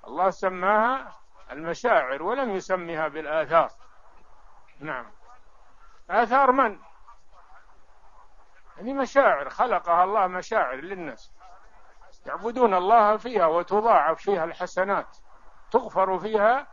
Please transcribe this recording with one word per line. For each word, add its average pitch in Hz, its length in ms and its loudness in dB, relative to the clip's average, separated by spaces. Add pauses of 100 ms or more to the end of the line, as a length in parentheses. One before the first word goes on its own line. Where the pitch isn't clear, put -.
الله 165 220 0
سماها 196 840 -2 (380)
المشاعر 156 720 0
ولم 240 280 -4
يسمها 170 560 -4
بالآثار. 151 640 0 (1080)
نعم، 139 260 -10 (1040)
آثار 240 420 2
من؟ 247 280 0 (2000)
هذه 220 160 -8
مشاعر 233 560 2
خلقها 180 540 2
الله، 196 240 2
مشاعر 180 480 -2
للناس 160 560 -12 (920)
يعبدون 208 480 0
الله 208 440 4
فيها 214 280 0
وتضاعف 170 760 2
فيها 190 220 0
الحسنات، 180 760 -4 (540)
تغفر 190 480 0
فيها 220 540 0